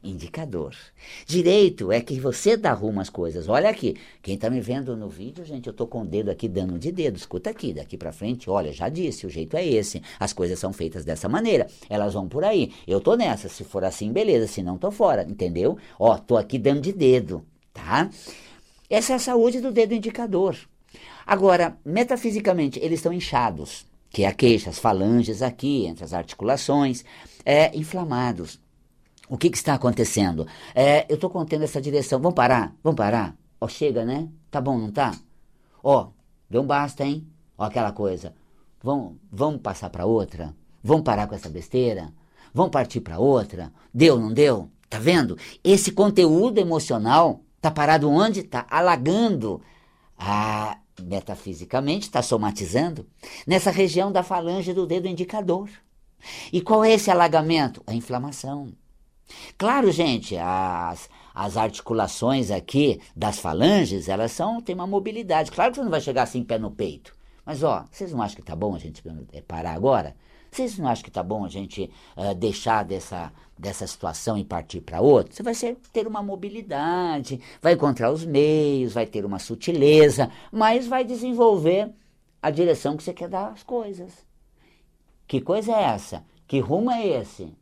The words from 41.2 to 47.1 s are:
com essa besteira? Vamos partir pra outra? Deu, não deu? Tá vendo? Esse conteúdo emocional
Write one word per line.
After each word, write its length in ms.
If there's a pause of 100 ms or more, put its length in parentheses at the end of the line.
com 80
essa 120
besteira? 640 (400)
Vamos 200
partir 300
pra 180
outra? 520 (220)
Deu, 240
não 140
deu? 360 (200)
Tá 100
vendo? 400 (240)
Esse 300
conteúdo 640
emocional 840 (180)